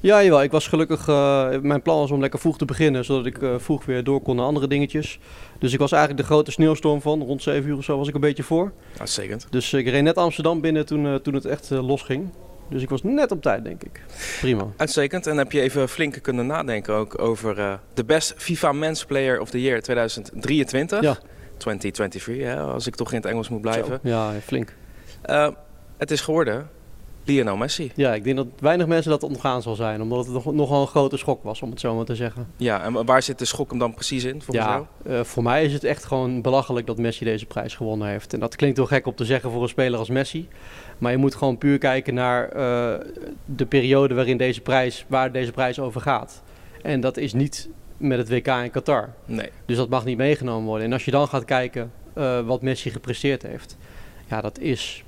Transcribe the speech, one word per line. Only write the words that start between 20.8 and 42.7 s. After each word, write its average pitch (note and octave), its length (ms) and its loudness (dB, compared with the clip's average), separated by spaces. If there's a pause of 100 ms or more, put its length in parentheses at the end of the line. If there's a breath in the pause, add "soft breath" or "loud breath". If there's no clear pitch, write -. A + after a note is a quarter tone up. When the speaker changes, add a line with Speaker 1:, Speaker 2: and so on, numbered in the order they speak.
Speaker 1:
Ja. C#3 160 4 (400 loud breath)
Speaker 2:
Twenty G2+ 340 -4
twenty-three, G#2+ 520 -4
hè, B2+ 160 -4
als A#2 280 -4
ik A#2 80 -6
toch A#2+ 160 -4
in B2 60 -2
het G#2+ 80 -6
Engels A2+ 240 -4
moet A2 140 -6
Speaker 1:
Zo. A2+ 60 0
Speaker 2:
blijven. A#2 340 -2
Speaker 1:
Ja, A2+ 280 0 (140)
flink. C3 280 -4 (480 loud breath)
Speaker 2:
Eh, D3+ 260 2 (500)
het D3+ 140 -4
is D3 100 0
geworden D3 480 0 (540)
Lionel A#2 340 2
Messi. C3 380 -4
Speaker 1:
Ja, C3 180 2
ik G#2+ 100 -2
denk C3 120 0
dat C3 120 -2 (120)
weinig E3 280 4
mensen D#3+ 240 2
dat D3 120 2
ontgaan C3 380 -2
zal A2 140 -4
zijn, G#2+ 260 -2
omdat A#2 240 0
het B2 80 -8
nog, B2+ 200 -2
nogal C#3+ 280 4
een C3+ 60 2
grote C#3 300 2
schok - 260 -2
was, G#2+ 180 -8
om B2 80 -8
het B2 100 -10
zo A#2 160 -2
maar A2+ 100 -2
te A#2+ 100 -4
zeggen. A#2 320 -6 (100)
Speaker 2:
Ja, G#2+ 260 0
en A2+ 100 -4
wa-, A#2 100 0
waar B2+ 200 6
zit B2+ 160 -6
de B2 60 -2
schok - 240 -4
hem B2 100 -4
dan A#2 140 0
precies B2+ 300 -6
in, C3+ 180 -6
volgens A2+ 260 0
Speaker 1:
Ja, G#2+ 40 0 (320)
Speaker 2:
jou? B2+ 160 -2
Speaker 1:
eh, A#2 60 0
voor - 180 -4
mij C#3 220 4
is C#3+ 80 2
het C#3+ 100 -4
echt C#3 220 -2
gewoon B2+ 360 -2
belachelijk B2+ 460 2
dat A2+ 100 -4
Messi A#2 280 -2
deze A2 200 -2
prijs A#2 300 -8
gewonnen G#2+ 320 -4
heeft. G2+ 260 -6
En A2+ 60 -4
dat A#2 160 -4
klinkt C#3 220 2
heel C3 80 4
gek C3 220 2
om - 80 -6
te A#2 100 -2
zeggen B2+ 260 0
voor A#2+ 100 -2
een B2 80 0
speler B2 300 0
als A2 100 -4
Messi. C#3 380 -2 (500 loud breath)
Maar A#2+ 140 0
je C3 60 2
moet C3+ 180 4
gewoon C3 220 0
puur C#3+ 200 4
kijken C3 360 2
naar, B2 360 0
eh, A#2+ 560 -2 (400)